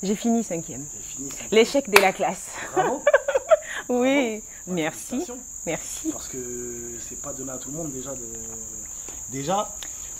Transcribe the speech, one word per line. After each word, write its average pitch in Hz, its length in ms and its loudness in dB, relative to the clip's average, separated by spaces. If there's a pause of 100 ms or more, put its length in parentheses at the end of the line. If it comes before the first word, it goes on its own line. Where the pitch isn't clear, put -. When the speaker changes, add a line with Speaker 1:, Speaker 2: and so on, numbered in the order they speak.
Speaker 1:
J'ai 196 120 4
fini 233 280 4
cinquième. 165 420 -6
Speaker 2:
T'as - 300 -10
fini 139 160 -8
cinquième. - 200 -8
Speaker 1:
L'échec 226 380 6
de 196 120 8
la 190 120 6
classe. 185 340 -2 (260)
Speaker 2:
Bravo. 247 340 2
Speaker 1:
<laughs> 605 60 10 (760)
Oui. 247 520 4 (240)
Speaker 2:
Bravo. 175 160 0
Speaker 1:
Merci. - 280 -2
Speaker 2:
Félicitations. 254 280 -4 (280)
Speaker 1:
Merci. - 460 -4
Speaker 2:
Parce - 160 -8
que 131 100 -8 (680)
c'est - 140 -10
pas 143 100 -6
donné 131 200 -6
à 131 60 -6
tout 131 120 -8
le 147 80 -6
monde 160 140 -4
déjà 131 200 -6
de... 123 140 -8 (1040)
Déjà, 165 440 0 (460)